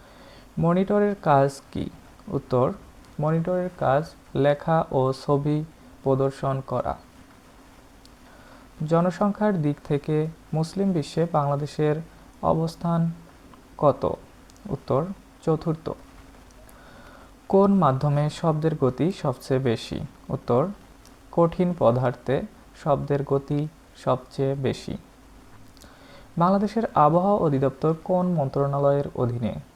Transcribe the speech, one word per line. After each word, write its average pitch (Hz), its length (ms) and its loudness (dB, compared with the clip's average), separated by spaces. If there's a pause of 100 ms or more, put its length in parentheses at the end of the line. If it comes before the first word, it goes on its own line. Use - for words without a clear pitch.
(600)
মনিটরের 196 640 2
কাজ 139 380 2 (100)
কি? - 180 -6 (380)
উত্তর, 135 460 0 (460)
মনিটরের 170 500 -2 (100)
কাজ 139 260 2 (300)
লেখা 147 560 2
ও 131 220 0 (120)
ছবি 147 380 0 (400)
প্রদর্শন 135 640 -2
করা। - 300 -4 (1900)
জনসংখ্যার 185 760 2
দিক 147 160 0 (100)
থেকে 151 400 0 (260)
মুসলিম 185 380 0
বিশ্বে 165 400 -2
বাংলাদেশের 147 640 0 (480)
অবস্থান 165 680 0 (680)
কত? 127 360 2 (560)
উত্তর, 139 360 -2 (400)
চতুর্থ। 160 440 -2 (1600)
কোন 196 260 6
মাধ্যমে 147 560 2
শব্দের 156 460 0
গতি 135 360 0
সবচেয়ে 135 480 -4
বেশি? 117 400 -2 (300)
উত্তর, 135 380 0 (640)
কঠিন 175 480 2
পদার্থে 123 640 0 (420)
শব্দের 143 400 0
গতি 147 440 -2 (300)
সবচেয়ে 135 580 -2
বেশি। - 420 -4 (1400)
বাংলাদেশের 196 460 2 (120)
আবহাওয়া 180 440 4
অধিদপ্তর 143 640 0
কোন 180 240 0
মন্ত্রণালয়ের 143 760 0 (120)
অধীনে? 120 400 -2 (200)